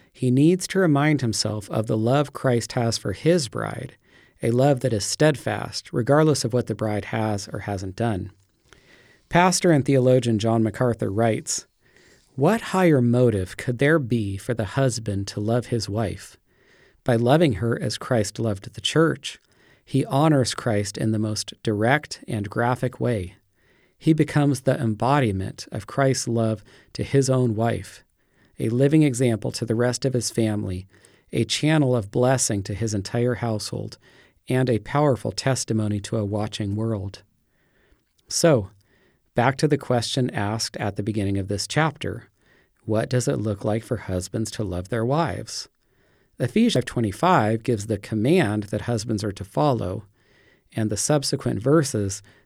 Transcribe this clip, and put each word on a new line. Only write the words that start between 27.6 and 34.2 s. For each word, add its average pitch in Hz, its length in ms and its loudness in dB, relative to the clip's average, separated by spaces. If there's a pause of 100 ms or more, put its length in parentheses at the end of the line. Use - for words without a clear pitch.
a 117 100 -2
living 139 340 4
example 123 500 2
to - 120 -6
the 110 100 0
rest 120 300 0
of 135 80 0
his 120 180 -2
family, 104 560 -2 (460)
a 120 140 0
channel 147 500 2
of 104 140 -4
blessing 123 540 2
to 104 100 -6
his 107 180 -4
entire 120 440 -2
household, 107 600 -6 (500)